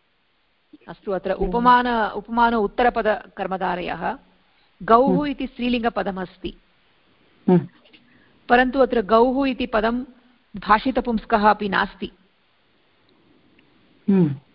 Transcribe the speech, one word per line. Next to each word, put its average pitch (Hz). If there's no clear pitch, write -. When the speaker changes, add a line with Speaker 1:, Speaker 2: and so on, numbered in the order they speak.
Speaker 1:
अस्तु, -
अत्र 190
Speaker 2:
हम्म। 190
Speaker 1:
उपमान, 247
उपमान 233
उत्तरपदकर्मधारयः। 196
गौः 240
Speaker 2:
हम्म। 294
Speaker 1:
इति 269
स्त्रीलिङ्गपदमस्ति। 214
Speaker 2:
हम्म। 170
Speaker 1:
परन्तु 254
अत्र 247
गौः 247
इति 254
पदं 233
भाषितपुंस्कः 214
अपि 208
नास्ति। 190
Speaker 2:
हम्म। 175